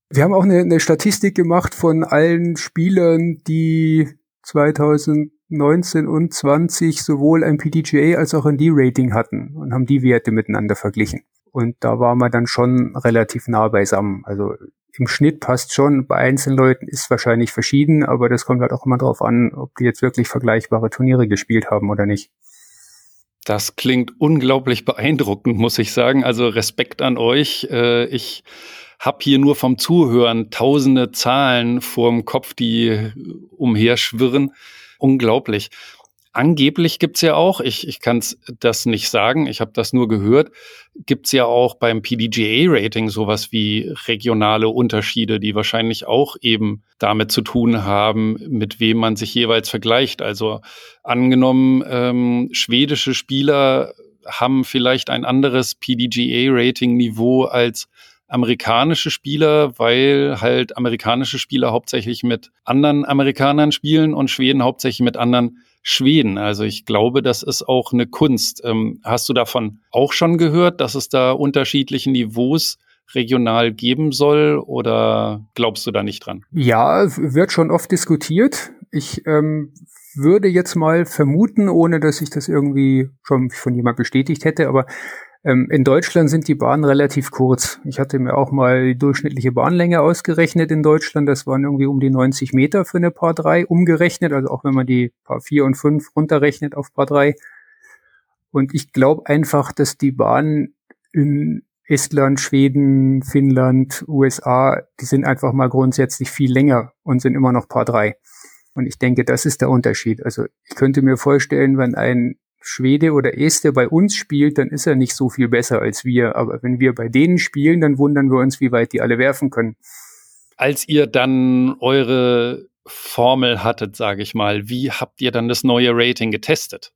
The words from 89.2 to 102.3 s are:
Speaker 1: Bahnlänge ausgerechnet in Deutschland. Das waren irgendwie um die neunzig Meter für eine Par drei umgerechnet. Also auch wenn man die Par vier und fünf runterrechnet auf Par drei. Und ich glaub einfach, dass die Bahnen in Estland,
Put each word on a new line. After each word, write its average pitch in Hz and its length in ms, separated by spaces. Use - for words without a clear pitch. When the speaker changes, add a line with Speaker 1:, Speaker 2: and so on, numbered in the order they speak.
Speaker 1:
Bahnlänge 170 500
ausgerechnet 160 720
in 156 120
Deutschland. 151 440
Das 135 180
waren 135 180
irgendwie 139 220
um 135 140
die 135 100
neunzig 131 440
Meter 151 320
für - 120
eine 175 140
Par 165 220
drei 165 320
umgerechnet. 170 640
Also 135 180
auch - 140
wenn 139 100
man 131 140
die 123 240
Par 127 160
vier 143 240
und 135 100
fünf 151 400
runterrechnet 147 600
auf 143 180
Par 139 120
drei. 143 300
Und 135 220
ich 139 200
glaub 139 340
einfach, 147 460
dass - 240
die 139 140
Bahnen 135 640
in 147 520
Estland, 139 540